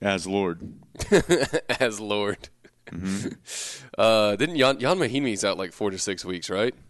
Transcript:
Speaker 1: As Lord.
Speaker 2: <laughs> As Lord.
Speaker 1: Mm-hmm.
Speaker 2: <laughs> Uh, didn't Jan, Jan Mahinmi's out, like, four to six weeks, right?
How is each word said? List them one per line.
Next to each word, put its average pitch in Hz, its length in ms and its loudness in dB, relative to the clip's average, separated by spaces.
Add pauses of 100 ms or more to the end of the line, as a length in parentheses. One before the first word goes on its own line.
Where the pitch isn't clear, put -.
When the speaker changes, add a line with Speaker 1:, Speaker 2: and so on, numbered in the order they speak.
Speaker 1:
As 95 240 0
Lord. 92 500 -2 (520)
Speaker 2:
<laughs> 139 540 0
As 110 180 2
Lord. 104 500 -2 (420)
Speaker 1:
Mm-hmm. 95 440 -4
Speaker 2:
<laughs> - 640 -12
Uh, 107 380 4
didn't 160 200 -2
Jan, 135 220 4
Jan 143 180 2
Mahinmi's 127 480 0
out, 95 140 0
like, 92 140 -6
four 104 180 -2
to 95 80 -8
six 92 260 -4
weeks, 90 240 -6
right? 104 240 0 (180)